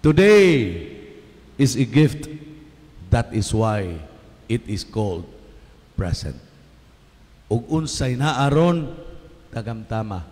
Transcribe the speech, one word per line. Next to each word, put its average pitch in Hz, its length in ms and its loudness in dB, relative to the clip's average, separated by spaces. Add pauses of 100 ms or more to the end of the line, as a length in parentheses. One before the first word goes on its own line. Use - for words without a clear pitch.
Today 156 800 6 (720)
is 127 160 2
a 123 160 0
gift. 147 400 2 (800)
That 117 240 0
is 110 160 -2
why 107 480 -2 (480)
it - 240 -6
is - 160 -8
called 92 400 -6 (720)
present." 80 400 -6 (1120)
Ug 120 200 -2
unsay 147 440 -2
naaron, 143 800 2 (560)
tagamtama. 110 720 -8 (100)